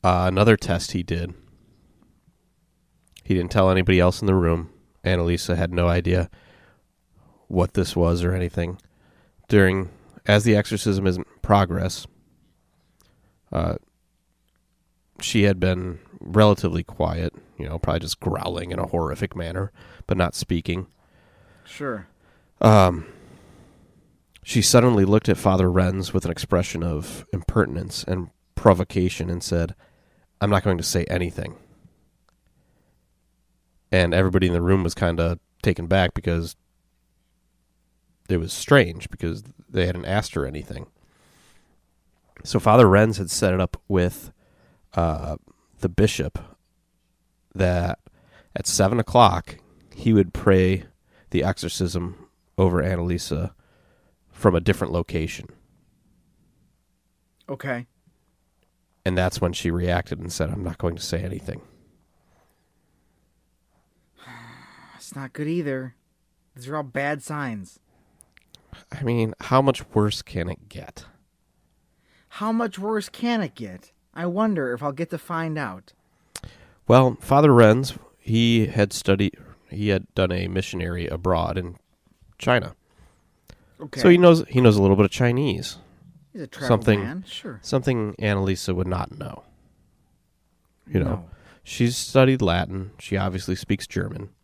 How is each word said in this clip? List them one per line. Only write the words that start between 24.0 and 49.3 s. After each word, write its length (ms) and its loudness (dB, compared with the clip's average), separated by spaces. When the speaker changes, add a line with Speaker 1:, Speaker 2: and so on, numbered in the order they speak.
Speaker 1:
she 200 0
suddenly 420 6
looked 240 2
at 80 2
Father 300 2
Renz 440 0
with 140 -2
an 60 -4
expression 500 -2
of 500 -6
impertinence 720 -4
and 260 -6
provocation 720 2
and 140 -6
said, 320 -4
"I'm 80 0
not 140 2
going 140 0
to 60 -6
say 220 -2
anything." 500 -6
And 220 2
everybody 340 4
in 60 2
the 80 2
room 220 4
was 120 -2
kinda 440 -2
taken 260 -2
back 260 2
because 420 -4
it 80 0
was 160 -4
strange 560 0
because 340 -8
they 160 0
hadn't 200 -6
asked 280 -4
her 120 -4
anything. 420 -12
So 160 -4
Father 260 8
Renz 320 6
had 120 -6
set 240 0
it 80 -2
up 260 -4
with, 440 -2
uh, 440 -2
the 100 -2
bishop 500 0
that 460 -2
at 120 -6
seven 320 2
o'clock 580 2